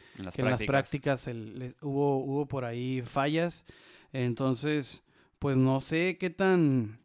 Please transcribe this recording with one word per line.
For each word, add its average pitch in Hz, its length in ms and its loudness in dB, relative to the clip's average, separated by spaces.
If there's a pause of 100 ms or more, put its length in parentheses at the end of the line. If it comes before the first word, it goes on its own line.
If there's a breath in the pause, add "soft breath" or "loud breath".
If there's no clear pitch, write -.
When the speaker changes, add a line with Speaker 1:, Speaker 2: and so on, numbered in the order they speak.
(160 loud breath)
Speaker 1:
En 95 80 -10
las 92 100 -10
Speaker 2:
que - 80 -4
en 127 80 4
las 113 140 0
Speaker 1:
prácticas. 135 600 -2
Speaker 2:
prácticas - 40 -10
el, 110 300 -10
le, 127 240 -10
hubo, 139 360 2
hubo 135 300 -4
por 135 160 -4
ahí 123 380 -4
fallas. 151 640 -2 (460 loud breath)
Entonces, 131 920 -2 (340 soft breath)
pues 139 200 0
no 131 220 4
sé 170 380 0
qué 185 120 -2
tan 151 760 4